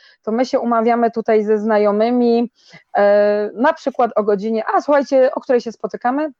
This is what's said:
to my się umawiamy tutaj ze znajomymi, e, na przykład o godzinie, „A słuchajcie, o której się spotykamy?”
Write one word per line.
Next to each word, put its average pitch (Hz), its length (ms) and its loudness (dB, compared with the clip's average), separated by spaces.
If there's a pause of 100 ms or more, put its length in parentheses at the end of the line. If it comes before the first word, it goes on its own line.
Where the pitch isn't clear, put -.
(220)
to 214 100 -6
my 247 140 -2
się 254 140 -2
umawiamy 233 500 0
tutaj 220 340 0
ze 214 140 0
znajomymi, 226 920 0 (460)
e, 208 580 2
na 262 180 0
przykład 254 440 -2
o 214 60 0
godzinie, 214 420 -2 (100)
„A 359 60 0
słuchajcie, 277 540 2
o - 60 -16
której 247 200 0
się 226 120 -8
spotykamy?” 208 680 -6